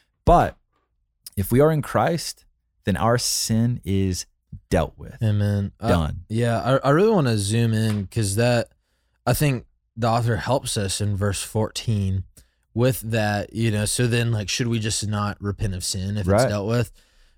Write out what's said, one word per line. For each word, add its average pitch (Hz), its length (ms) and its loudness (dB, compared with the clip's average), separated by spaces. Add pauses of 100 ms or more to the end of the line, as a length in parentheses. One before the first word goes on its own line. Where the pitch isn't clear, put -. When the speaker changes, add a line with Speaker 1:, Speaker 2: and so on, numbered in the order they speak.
(260)
Speaker 1:
But 151 300 4 (800)
if 98 140 -2
we 123 100 4
are 151 120 6
in 151 100 0
Christ, - 640 -2 (400)
then 95 120 0
our 117 220 2
sin 117 640 0
is 95 420 0 (420)
dealt 82 280 0
with. - 260 -14
Speaker 2:
Amen. 104 580 0
I 110 80 -4
Speaker 1:
Done. 85 400 0
Speaker 2:
yeah, 117 320 0
I, 131 280 0
I - 20 4
really 190 200 4
wanna 135 280 2
zoom 113 340 0
in 107 340 -2
'cause 101 300 -2
that, 120 320 2 (580)
I 123 80 2
think 139 320 -2 (300)
the 113 120 0
author 117 280 2
helps 123 400 -2
us 98 240 -2
in 101 160 -2
verse 98 260 -2
fourteen 101 840 -2 (500)
with 120 260 2
that, 107 520 -2
you 113 200 0
know, 104 120 0
so 123 220 0
then, 117 240 0
like, 104 180 -2
should 120 200 -2
we 117 100 0
just 107 300 -4
not 104 340 -4
repent 98 320 -4
of 90 80 -8
sin 101 340 -4
if 98 120 -4
Speaker 1:
Right. 104 140 4
Speaker 2:
it's 127 80 2
dealt 104 180 -2
with? 117 240 0 (460)